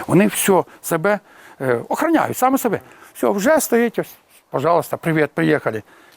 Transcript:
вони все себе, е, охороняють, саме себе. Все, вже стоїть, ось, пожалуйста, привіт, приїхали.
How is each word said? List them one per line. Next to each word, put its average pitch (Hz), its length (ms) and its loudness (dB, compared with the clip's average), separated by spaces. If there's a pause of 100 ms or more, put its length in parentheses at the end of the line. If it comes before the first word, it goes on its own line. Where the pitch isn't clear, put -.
вони - 200 4
все - 360 2 (200)
себе, 190 360 -2 (420)
е, 127 280 0
охороняють, 285 480 0
саме 262 220 2
себе. 202 220 -2 (340)
Все, - 140 -2
вже 226 320 2
стоїть, 233 380 0
ось, - 160 -8 (360)
пожалуйста, 143 460 -2
привіт, 156 380 0
приїхали. 147 480 0 (340)